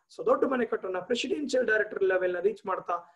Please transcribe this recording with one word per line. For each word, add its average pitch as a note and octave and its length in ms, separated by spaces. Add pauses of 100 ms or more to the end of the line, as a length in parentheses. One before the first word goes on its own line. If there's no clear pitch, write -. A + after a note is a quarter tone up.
(160)
So - 100
ದೊಡ್ಡ C4+ 180
ಮನೆ B3 220
ಕಟ್ಟೋಣ, F#3+ 320
Presidential B3+ 680
director G#3+ 380
level F#3 300
ನ F3 40
reach G3+ 280
ಮಾಡ್ತಾ. F#3 500